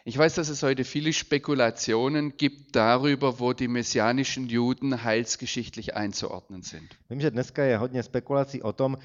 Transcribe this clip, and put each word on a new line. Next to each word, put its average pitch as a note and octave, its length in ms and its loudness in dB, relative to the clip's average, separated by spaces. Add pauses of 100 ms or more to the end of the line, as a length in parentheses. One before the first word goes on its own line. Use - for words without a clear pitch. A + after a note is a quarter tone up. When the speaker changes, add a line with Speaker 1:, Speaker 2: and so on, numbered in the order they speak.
Speaker 1:
Ich A#2+ 140 -6
weiß, D#3 160 6
dass D#3+ 140 -2
es D3 140 -6
heute C3 220 2
viele D3+ 280 -2
Spekulationen C#3 1200 0
gibt - 400 -2
darüber, B2+ 600 4
wo B2 140 2
die B2+ 160 -2
messianischen B2 800 0
Juden A#2+ 560 0
heilsgeschichtlich A2+ 920 -4
einzuordnen F#2+ 640 -8
sind. D#2 320 -16 (160)
Speaker 2:
Vím, C3 100 -8
že D3+ 100 2
dneska B2+ 340 -4
je B2 120 4
hodně B2+ 260 -2
spekulací C3+ 600 -2
o G#2+ 100 -4
tom, C3+ 320 -2